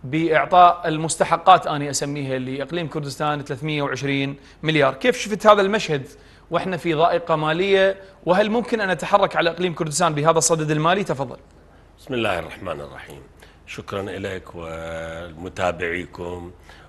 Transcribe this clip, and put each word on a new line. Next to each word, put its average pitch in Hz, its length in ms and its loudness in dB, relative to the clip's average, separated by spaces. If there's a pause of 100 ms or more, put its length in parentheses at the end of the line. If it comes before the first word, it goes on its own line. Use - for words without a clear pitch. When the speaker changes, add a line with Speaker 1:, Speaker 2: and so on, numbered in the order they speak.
Speaker 1:
بإعطاء 165 840 4
المستحقات، 160 760 2
أنا 147 240 -4
أسميها، 139 480 -4
لإقليم 139 500 -6
كردستان 147 540 -4
ثلاثمية 147 400 -4
وعشرين 139 540 -2 (260)
مليار. 147 320 4
كيف 247 240 2
شفت 208 280 -2
هذا 208 140 8
المشهد 190 420 0 (480)
وإحنا 170 260 -2
في 165 180 -2
ضائقة 170 420 2
مالية؟ 190 600 2 (300)
وهل 202 240 4
ممكن 226 300 -2
أن 196 100 0
نتحرك 180 460 2
على 165 140 2
إقليم 175 240 -4
كردستان 160 400 0
بهذا 160 240 4
الصدد 156 320 2
المالي؟ 170 340 2
تفضل. 139 320 -6 (640)
Speaker 2:
بسم - 160 -10
الله 107 240 0
الرحمن 80 420 -10
الرحيم. 69 400 -16 (460)
شكرا - 360 -10
لك 95 520 -10
ولمتابعيكم، 85 2000 -8 (380)